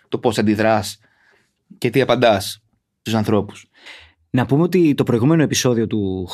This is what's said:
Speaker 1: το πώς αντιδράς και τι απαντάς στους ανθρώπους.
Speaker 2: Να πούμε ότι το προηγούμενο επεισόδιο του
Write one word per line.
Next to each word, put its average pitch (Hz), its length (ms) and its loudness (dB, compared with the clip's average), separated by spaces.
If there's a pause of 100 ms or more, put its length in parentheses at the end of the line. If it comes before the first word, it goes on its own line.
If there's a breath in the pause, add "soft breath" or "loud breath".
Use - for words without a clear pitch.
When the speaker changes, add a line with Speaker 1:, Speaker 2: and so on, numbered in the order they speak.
Speaker 1:
το 110 100 -8
πώς 110 200 -2
αντιδράς 107 640 0 (760)
και 123 120 -2
τι 131 120 0
απαντάς 117 600 2 (400)
στους 110 120 -6
ανθρώπους. 107 520 -2 (640 loud breath)
Speaker 2:
Να 127 160 0
πούμε 139 180 0
ότι 175 300 2
το 131 100 -2
προηγούμενο 143 400 2
επεισόδιο 113 440 0
του 95 460 -6